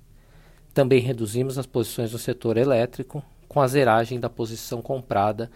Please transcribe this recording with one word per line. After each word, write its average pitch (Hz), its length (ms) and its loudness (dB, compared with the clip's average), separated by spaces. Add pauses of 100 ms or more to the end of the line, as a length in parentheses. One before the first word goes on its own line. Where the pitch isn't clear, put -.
(720)
Também 131 280 6
reduzimos 123 580 -2
as 127 80 -6
posições 117 460 -4
no 117 60 -10
setor 117 380 -2
elétrico, 127 680 0 (240)
com - 140 0
a 135 60 4
zeragem 120 520 2
da 117 120 -4
posição 113 500 -8
comprada 113 760 -2